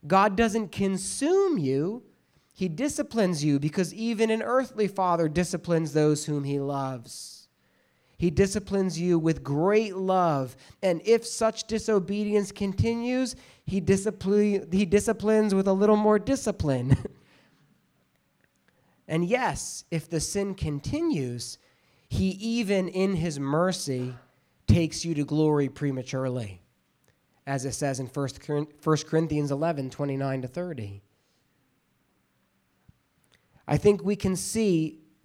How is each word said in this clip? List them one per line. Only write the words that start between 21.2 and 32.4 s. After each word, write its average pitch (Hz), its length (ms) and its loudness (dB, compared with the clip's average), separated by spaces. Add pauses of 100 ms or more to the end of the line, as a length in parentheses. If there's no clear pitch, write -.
he 190 220 0
even 196 560 0
in 185 280 0
his 156 240 -2
mercy 139 720 0 (520)
takes 165 360 2
you 165 120 -2
to 147 100 0
glory 147 460 2
prematurely. 127 920 -6 (880)
As 135 160 -4
it 135 80 -4
says 139 260 -4
in 131 80 -6
First 135 400 -6
Corin-, 147 220 -2 (100)
First 156 280 2
Corinthians 151 440 0
eleven, 143 380 -2
twenty-nine 135 540 -4
to 127 60 -8
thirty. 123 520 -8 (2750)